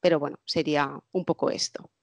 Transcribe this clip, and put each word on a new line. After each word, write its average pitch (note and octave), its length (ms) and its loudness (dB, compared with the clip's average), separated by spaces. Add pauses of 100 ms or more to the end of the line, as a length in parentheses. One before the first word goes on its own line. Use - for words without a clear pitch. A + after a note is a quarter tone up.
pero E3 180 4
bueno, D3 260 -4
sería C#3+ 560 0 (120)
un F#3 120 -2
poco - 260 0
esto. - 400 -8 (120)